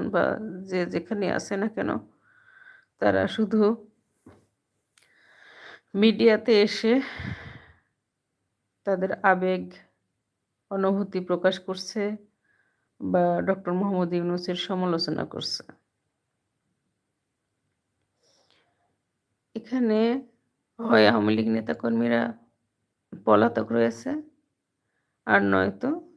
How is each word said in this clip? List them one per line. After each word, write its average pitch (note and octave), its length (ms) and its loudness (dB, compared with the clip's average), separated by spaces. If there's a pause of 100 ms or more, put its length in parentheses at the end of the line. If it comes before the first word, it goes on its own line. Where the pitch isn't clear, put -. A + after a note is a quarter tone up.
(100)
বা F#3 140 2 (400)
যে F#3 220 -4
যেখানে F3+ 460 -6
আছে F#3 240 -6
না G#3 120 -2
কেন, G3+ 220 -4 (1080)
তারা F#3+ 300 2
শুধু G#3+ 340 0 (2250)
মিডিয়াতে A3 580 4 (100)
এসে A3 300 0 (1900)
তাদের F#3+ 240 0 (120)
আবেগ F#3 400 2 (1080)
অনুভূতি G3 500 -2
প্রকাশ F3+ 380 0
করছে G3+ 580 -6 (840)
বা F3 240 0 (160)
ডক্টর F#3 320 -2
মোহাম্মদ F#3 400 -2
ইউনূসের F3 420 -4
সমালোচনা F3+ 720 -4
করছে। - 380 -8 (4000)
এখানে A3 440 0 (800)
হয় A#2 300 6
আওয়ামী A2 260 2
লীগ A2 140 0
নেতাকর্মীরা A#2 720 -2 (1000)
পলাতক A2 480 4
রয়েছে, A3+ 380 0 (1160)
আর G3+ 160 4
নয়তো G3 480 2 (260)